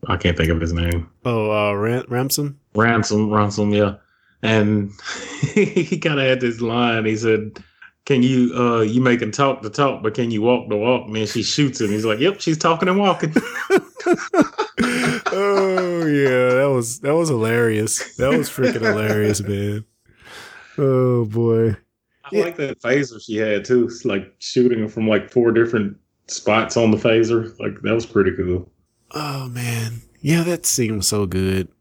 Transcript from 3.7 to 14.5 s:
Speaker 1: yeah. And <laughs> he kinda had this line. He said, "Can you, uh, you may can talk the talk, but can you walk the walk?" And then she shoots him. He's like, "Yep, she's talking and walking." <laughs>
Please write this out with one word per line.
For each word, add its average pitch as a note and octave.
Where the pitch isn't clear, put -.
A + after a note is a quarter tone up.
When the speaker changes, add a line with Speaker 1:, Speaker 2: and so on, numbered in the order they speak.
Speaker 1:
yeah. G#2
And G#2+
<laughs> -
he F#3
kinda D3+
had C3
this A#2
line. A#2
He A2
said, G#2+
"Can B2+
you, B2
uh, A#2+
you A2
may B2
can A2+
talk C3+
the G#2+
talk, C3
but G#2+
can A#2
you G#2+
walk A#2
the G#2+
walk?" A#2
And G#2+
then A2
she A2+
shoots C3+
him. A2
He's G#2+
like, A2
"Yep, F#3+
she's D#3
talking E3
and F#3
walking." F3
<laughs> -